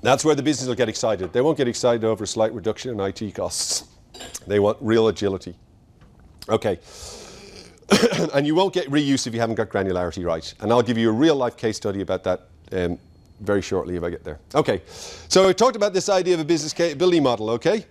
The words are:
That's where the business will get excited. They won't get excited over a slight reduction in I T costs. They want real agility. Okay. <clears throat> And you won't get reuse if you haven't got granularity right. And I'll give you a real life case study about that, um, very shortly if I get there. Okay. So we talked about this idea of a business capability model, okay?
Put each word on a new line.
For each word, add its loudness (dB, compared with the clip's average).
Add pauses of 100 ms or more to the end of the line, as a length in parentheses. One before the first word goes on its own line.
That's 2
where 4
the -4
business -2
will -2
get 0
excited. -4
They 0
won't 2
get 0
excited 0
over 0
a -8
slight 0
reduction -6
in -6
I -2
T -8
costs. -6 (640)
They 2
want 4
real 4
agility. -2 (920)
Okay. 0 (1120)
<clears throat> 2
And 2
you 2
won't 4
get -2
reuse 2
if -8
you 0
haven't 0
got -2
granularity -2
right. -4
And 2
I'll 6
give 0
you 2
a 0
real 2
life -2
case -4
study -4
about -4
that, -2 (240)
um, -2 (420)
very 0
shortly -4
if -6
I -4
get -12
there. -12 (140)
Okay. 0 (460)
So 6
we 4
talked 2
about 0
this -2
idea 2
of -2
a -2
business -2
capability 2
model, 0
okay? 0